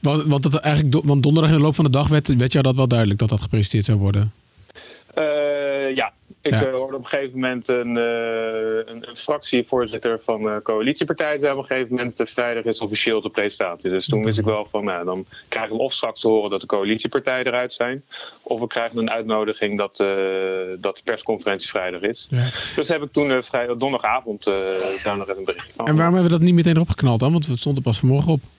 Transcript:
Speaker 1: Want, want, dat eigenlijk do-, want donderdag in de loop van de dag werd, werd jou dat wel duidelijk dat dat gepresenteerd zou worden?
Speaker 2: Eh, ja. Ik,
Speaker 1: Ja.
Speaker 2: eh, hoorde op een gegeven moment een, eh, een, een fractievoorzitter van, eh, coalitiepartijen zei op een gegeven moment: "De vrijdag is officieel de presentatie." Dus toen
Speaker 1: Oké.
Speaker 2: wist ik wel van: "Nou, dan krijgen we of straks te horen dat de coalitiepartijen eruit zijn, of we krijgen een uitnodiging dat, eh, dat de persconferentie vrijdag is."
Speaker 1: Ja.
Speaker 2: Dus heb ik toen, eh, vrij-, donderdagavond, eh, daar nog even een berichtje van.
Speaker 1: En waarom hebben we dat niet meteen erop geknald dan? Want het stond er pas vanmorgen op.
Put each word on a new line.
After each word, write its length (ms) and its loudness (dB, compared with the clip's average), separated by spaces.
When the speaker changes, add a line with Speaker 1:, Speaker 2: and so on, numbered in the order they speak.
Speaker 1:
Want, 240 2
want, 180 2
dat 120 2
eigenlijk 400 2
do-, 100 4
want 180 4
donderdag 300 6
in 40 6
de 60 6
loop 120 4
van 100 4
de 60 4
dag 180 4
werd, 280 4
werd 160 2
jou 120 4
dat 120 4
wel 120 4
duidelijk 300 4
dat 100 2
dat 120 2
gepresenteerd 440 0
zou 140 4
worden? 340 2
Speaker 2:
Eh, 800 0
ja. 180 -2
Ik, 120 0
Speaker 1:
Ja. 140 2
Speaker 2:
eh, 80 -2
hoorde 220 -4
op 60 -8
een 60 -16
gegeven 320 -4
moment 280 -4
een, 280 0
eh, 1000 -2
een, 140 -16
een 80 -16
fractievoorzitter 1040 -2
van, 280 -2
eh, 140 -2
coalitiepartijen 760 -2
zei 120 0
op 60 -4
een 60 -8
gegeven 300 -2
moment: 220 -4
"De 100 -2
vrijdag 380 -2
is 160 -2
officieel 400 -2
de 80 -6
presentatie." 600 -2
Dus 160 0
toen 120 0
Speaker 1:
Oké. 80 0
Speaker 2:
wist 120 0
ik 60 0
wel 260 -2
van: 140 -4
"Nou, 200 -4
dan 200 -4
krijgen 280 -6
we 60 0
of 100 -2
straks 280 -4
te 80 0
horen 220 4
dat 100 -2
de 60 -16
coalitiepartijen 800 -2
eruit 260 -2
zijn, 300 -4
of 180 -4
we 60 -2
krijgen 320 -4
een 120 0
uitnodiging 680 -2
dat, 220 -4
eh, 60 4
dat 180 -4
de 80 -20
persconferentie 640 -4
vrijdag 320 -4
is." 300 -4
Speaker 1:
Ja. 180 0
Speaker 2:
Dus 120 -2
heb 140 0
ik 100 -10
toen, 180 2
eh, 120 2
vrij-, 240 -2
donderdagavond, 800 -2
eh, 80 2
daar 120 -2
nog 120 -8
even 100 -6
een 60 -8
berichtje 320 -8
van. 100 -4
Speaker 1:
En 100 2
waarom 180 4
hebben 180 4
we 60 2
dat 80 6
niet 100 6
meteen 180 4
erop 140 4
geknald 320 2
dan? 120 2
Want 140 0
het 120 -2
stond 180 -2
er 60 -2
pas 160 0
vanmorgen 340 4
op. 80 2